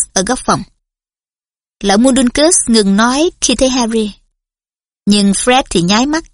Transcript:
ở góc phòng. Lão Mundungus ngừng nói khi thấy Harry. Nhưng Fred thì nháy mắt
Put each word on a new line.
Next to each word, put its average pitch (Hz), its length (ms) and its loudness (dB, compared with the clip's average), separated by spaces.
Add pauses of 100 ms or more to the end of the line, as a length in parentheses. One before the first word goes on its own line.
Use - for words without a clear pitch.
(140)
ở 190 140 -2
góc 254 180 -4
phòng. 196 180 -2 (1200)
Lão 202 140 2
Mundungus 269 580 2 (120)
ngừng 208 280 2
nói 254 360 0 (100)
khi 233 140 0
thấy 262 140 0
Harry. 220 420 -2 (920)
Nhưng 202 260 2
Fred 247 380 0
thì 180 120 -2
nháy 208 240 0
mắt 311 180 -4 (100)